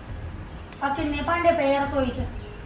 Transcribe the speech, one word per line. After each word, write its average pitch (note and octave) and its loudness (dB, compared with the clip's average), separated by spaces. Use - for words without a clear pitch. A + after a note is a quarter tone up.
ਆ C#4 0
ਕਿੰਨੇ D4 0
ਭਾਂਡੇ E4+ 4
ਪਏ C#4 4
ਆ C#4 2
ਰਸੋਈ C#4 2
'ਚ, - -2